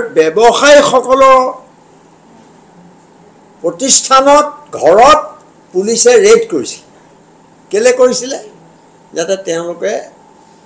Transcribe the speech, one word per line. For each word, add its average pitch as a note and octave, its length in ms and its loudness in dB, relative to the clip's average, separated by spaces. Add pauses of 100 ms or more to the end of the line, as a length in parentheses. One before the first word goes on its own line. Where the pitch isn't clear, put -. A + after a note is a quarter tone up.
(140)
ব্যৱসায়ীসকলৰ B3+ 1300 2 (2250)
প্ৰতিষ্ঠানত, C#4 840 0 (260)
ঘৰত G3 480 2 (540)
পুলিচে G#3+ 460 0
raid G#3+ 300 4
কৰিছিল। - 340 -8 (880)
কেলে A#3 200 0
কৰিছিলে? B3+ 480 -4 (720)
যাতে F3 240 -6
তেওঁলোকে F3 560 -10 (720)